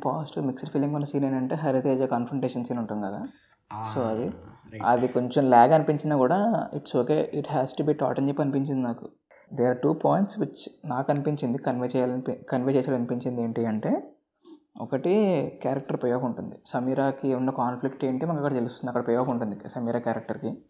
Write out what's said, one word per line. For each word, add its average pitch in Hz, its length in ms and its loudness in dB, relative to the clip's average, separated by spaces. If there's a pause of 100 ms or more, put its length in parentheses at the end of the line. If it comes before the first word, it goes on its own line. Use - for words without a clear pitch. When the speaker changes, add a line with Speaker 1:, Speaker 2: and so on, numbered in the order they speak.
Speaker 1:
పాజిటివ్ 147 440 -2
మిక్స్డ్ 131 240 -6
ఫీలింగ్ 143 240 0
ఉన్న 147 120 -2
సీన్ 139 180 0
ఏంటంటే, 131 300 0
హరితేజ 135 480 2
కాన్ఫ్రంటేషన్ 123 600 -2
సీన్ 123 140 -4
ఉంటుంది 107 280 -4
కదా. 101 140 -6 (500)
Speaker 2:
ఆ, 110 240 -8
Speaker 1:
So, 135 80 -2
అది, 113 240 0 (420)
Speaker 2:
రైట్. 107 160 -10
Speaker 1:
అది 123 240 4
కొంచెం 127 420 2
ల్యాగ్ 123 220 10
అనిపించినా 151 440 2
కూడా, 135 220 4 (360)
it's 147 180 -10
okay, 151 280 2 (140)
it 147 120 -4
has 131 220 0
to - 140 -4
be 147 120 2
taught 135 240 0
అని 139 100 2
చెప్పి 143 140 0
అనిపించింది 139 400 0
నాకు. 117 240 -4 (440)
There 120 180 2
are 123 120 2
two 151 140 4
points 160 440 2
which 165 220 -4 (240)
నాకు 139 280 -2
అనిపించింది, 139 460 0
కన్వే 127 300 -2
చేయాలనిపి-, 127 560 -2
కన్వే 135 300 0
చేసాడనిపించింది 123 680 0
ఏంటి 113 240 -2
అంటే, 110 260 0 (880)
ఒకటి 139 320 0 (500)
క్యారెక్టర్ 139 420 -2
పే 123 60 2
ఆఫ్ 127 140 0
ఉంటుంది. - 320 -6 (100)
సమీరాకి 135 680 0
ఉన్న 127 160 0
కాన్‌ఫ్లిక్ట్ 127 540 -2
ఏంటి 131 220 -2
మనకు 160 140 -2
అక్కడ 143 140 0
తెలుస్తుంది, 120 360 -4
అక్కడ 120 180 -2
పే 117 60 4
ఆఫ్ 127 140 2
ఉంటుంది 117 280 -2 (120)
సమీరా 117 300 -4
క్యారెక్టర్‌కి. 110 520 -4 (200)